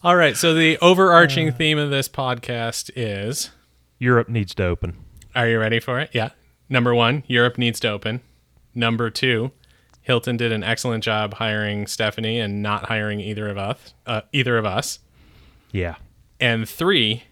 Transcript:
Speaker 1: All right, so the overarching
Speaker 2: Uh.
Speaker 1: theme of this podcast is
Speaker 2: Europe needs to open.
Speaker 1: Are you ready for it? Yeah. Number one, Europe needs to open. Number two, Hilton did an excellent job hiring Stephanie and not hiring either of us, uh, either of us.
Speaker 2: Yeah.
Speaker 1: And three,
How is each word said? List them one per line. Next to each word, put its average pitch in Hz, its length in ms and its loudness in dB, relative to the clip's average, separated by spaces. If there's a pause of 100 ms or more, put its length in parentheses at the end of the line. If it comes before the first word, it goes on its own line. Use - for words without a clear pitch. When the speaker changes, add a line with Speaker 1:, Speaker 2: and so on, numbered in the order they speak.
Speaker 1:
All 175 140 6
right, 151 200 4
so 165 180 2
the 160 240 4
overarching 170 680 6
Speaker 2:
Uh. 139 40 -2
Speaker 1:
theme 151 260 0
of 147 120 -2
this 135 180 -2
podcast 120 880 -6
is 107 560 -6 (480)
Speaker 2:
Europe 123 300 4
needs 110 280 -2
to 98 80 0
open. 87 320 -2 (380)
Speaker 1:
Are 120 140 0
you 113 100 2
ready 110 220 0
for 127 180 -4
it? 156 140 -6
Yeah. 113 180 -2 (380)
Number 123 260 2
one, 120 320 2
Europe 120 320 2
needs 120 220 -2
to 117 80 -2
open. 110 320 -4 (540)
Number 117 360 -2
two, 123 400 -2 (520)
Hilton 123 340 -2
did 117 160 0
an 107 100 -4
excellent 113 400 -2
job 107 320 -2
hiring 104 520 -4
Stephanie 110 520 -4
and 104 240 -4
not 104 240 -4
hiring 107 340 -4
either 104 280 -8
of 98 100 -6
us, 101 340 -8 (140)
uh, 110 140 -4 (120)
either 123 240 0
of 110 80 0
us. 101 360 -4 (720)
Speaker 2:
Yeah. 87 240 -4 (420)
Speaker 1:
And 113 300 -2
three, 131 640 -2